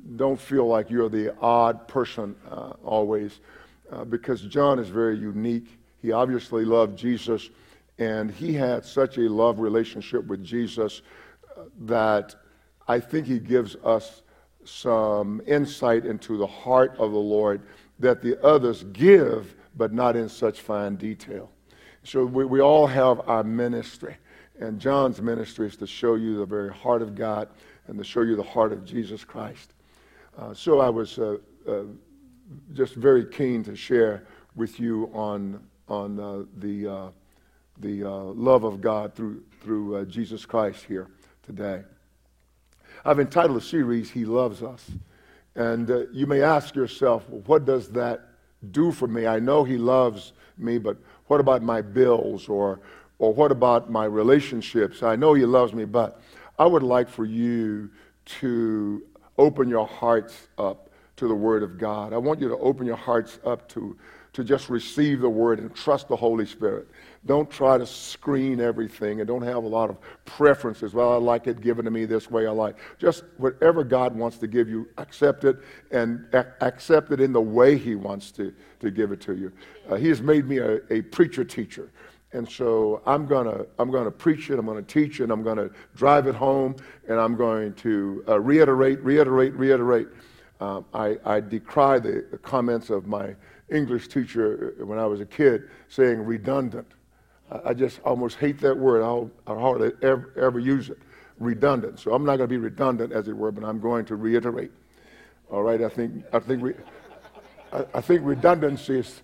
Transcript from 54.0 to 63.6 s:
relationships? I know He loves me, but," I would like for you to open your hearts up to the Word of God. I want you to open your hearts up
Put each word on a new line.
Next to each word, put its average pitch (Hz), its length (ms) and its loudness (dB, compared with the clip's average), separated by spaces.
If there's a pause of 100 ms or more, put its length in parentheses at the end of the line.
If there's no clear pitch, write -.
relationships? 110 1000 0
I 113 140 2
know 151 180 6
He 139 100 4
loves 123 280 4
me, 110 140 -6
but," 107 340 -2 (380)
I 156 80 6
would 170 160 4
like 123 260 2
for - 160 -8
you 110 640 -2 (500)
to 110 640 -2 (360)
open 139 300 6
your 113 180 0
hearts - 600 -2 (100)
up 98 320 -6 (260)
to 131 100 -4
the 113 80 0
Word 107 280 2
of 92 160 -8
God. 107 340 -6
I 113 60 -2
want 147 220 -2
you 135 80 -2
to 117 100 -4
open 131 280 0
your 117 100 -4
hearts 117 480 -2
up 120 260 -6